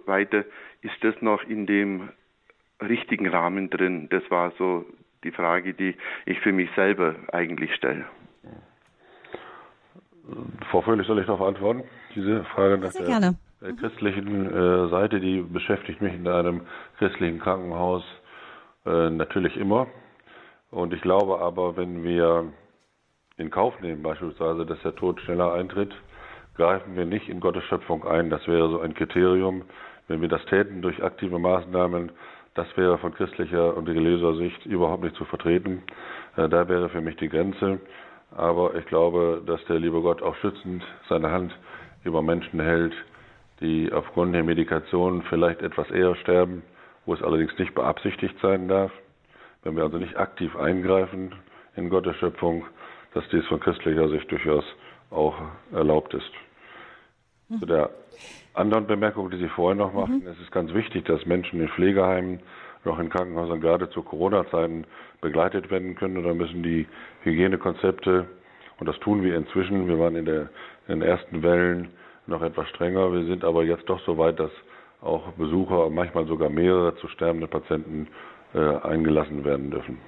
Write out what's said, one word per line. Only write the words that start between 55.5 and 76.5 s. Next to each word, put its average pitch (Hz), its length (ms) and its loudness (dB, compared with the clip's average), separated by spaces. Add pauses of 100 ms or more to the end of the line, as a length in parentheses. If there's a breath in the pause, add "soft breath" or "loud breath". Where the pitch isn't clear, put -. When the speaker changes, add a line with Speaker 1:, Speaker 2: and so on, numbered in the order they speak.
Speaker 2:
erlaubt 76 400 2
ist. - 200 -8 (1160 loud breath)
Speaker 3:
Mhm. - 120 -6
Speaker 2:
Zu 87 60 -6
der 80 240 2 (640 loud breath)
anderen 104 340 2
Bemerkung, 104 420 0
die 92 80 -8
Sie 87 100 -2
vorhin 90 300 2
noch 95 140 2
machten, 98 300 0
Speaker 3:
Mhm. - 40 -12
Speaker 2:
es 85 140 -14
ist 87 100 -18
ganz 85 240 -2
wichtig, 101 300 -2
dass 80 220 0
Menschen 87 340 0
in 78 80 0
Pflegeheimen 92 720 2 (440 loud breath)
noch 82 140 -2
in 82 100 -2
Krankenhäusern 85 520 -2
gerade 85 300 2
zu 85 120 -6
Corona-Zeiten 82 800 0 (360 loud breath)
begleitet 82 500 0
werden 92 240 -4
können. 92 220 -4
Und 85 80 -2
da 85 100 2
müssen 85 300 -4
die 82 220 0 (360 loud breath)
Hygienekonzepte, 92 1040 2 (540 loud breath)
und 80 80 -6
das 76 100 -4
tun 104 240 0
wir 90 140 2
inzwischen, 92 500 0
wir 82 140 2
waren 82 160 2
in 82 80 -4
der, 78 240 -2 (400 loud breath)
in 80 100 -2
den 80 40 -2
ersten 85 400 0
Wellen 87 480 4 (360 loud breath)
noch 82 160 -4
etwas 78 280 -4
strenger. 90 420 0
Wir 87 140 0
sind 85 180 -2
aber 82 180 4
jetzt 82 260 0
doch 92 160 0
so 82 140 -2
weit, 82 220 4
dass 78 100 -2 (520 loud breath)
auch 80 300 -4
Besucher 87 540 2
und 78 80 -2
manchmal 85 320 0
sogar 80 240 0